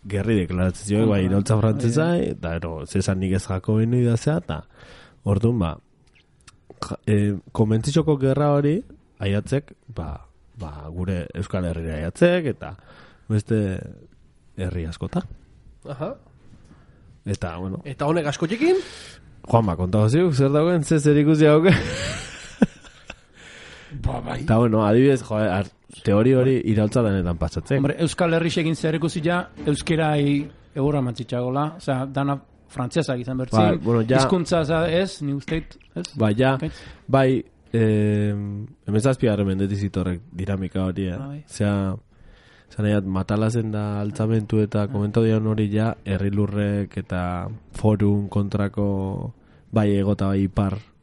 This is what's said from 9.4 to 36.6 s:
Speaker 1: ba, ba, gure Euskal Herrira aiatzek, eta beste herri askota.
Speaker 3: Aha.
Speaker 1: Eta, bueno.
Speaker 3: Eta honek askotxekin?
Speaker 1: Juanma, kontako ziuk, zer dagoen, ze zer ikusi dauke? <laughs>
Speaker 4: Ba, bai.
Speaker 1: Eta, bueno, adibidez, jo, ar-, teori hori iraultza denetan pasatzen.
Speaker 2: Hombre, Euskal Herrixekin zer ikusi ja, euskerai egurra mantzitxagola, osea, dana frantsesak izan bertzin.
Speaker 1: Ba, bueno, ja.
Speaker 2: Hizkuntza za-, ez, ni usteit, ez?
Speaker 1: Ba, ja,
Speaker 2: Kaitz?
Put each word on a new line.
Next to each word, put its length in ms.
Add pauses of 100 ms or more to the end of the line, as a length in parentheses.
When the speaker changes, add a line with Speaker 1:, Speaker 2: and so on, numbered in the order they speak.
Speaker 1:
ba, 380 (300)
ba, 180 (160)
gure 440
Euskal 320
Herrira 300
aiatzek, 500
eta 300 (500)
beste 340 (1000)
herri 280
askota. 380 (640)
Speaker 3:
Aha. 260 (1120)
Speaker 1:
Eta, 320
bueno. 260
Speaker 3:
Eta 220
honek 220
askotxekin? 480 (680)
Speaker 1:
Juanma, 340
kontako 340
ziuk, 240
zer 180
dagoen, 320
ze 160
zer 180
ikusi 280
dauke? 280
<laughs> 100 (2000)
Speaker 4:
Ba, 280
bai. 220
Speaker 1:
Eta, 160
bueno, 260
adibidez, 400
jo, 140
ar-, 320 (300)
teori 340
hori 220 (100)
iraultza 400
denetan 320
pasatzen. 400
Speaker 2:
Hombre, 220
Euskal 340
Herrixekin 420
zer 220
ikusi 240
ja, 220 (160)
euskerai 640 (480)
egurra 300
mantzitxagola, 640 (100)
osea, 300
dana 300 (360)
frantsesak 500
izan 160
bertzin. 220
Speaker 1:
Ba, 160
bueno, 260
ja. 160
Speaker 2:
Hizkuntza 480
za-, 220
ez, 340
ni 120
usteit, 440 (140)
ez? 200
Speaker 1:
Ba, 220
ja, 240
Speaker 2:
Kaitz? 220 (240)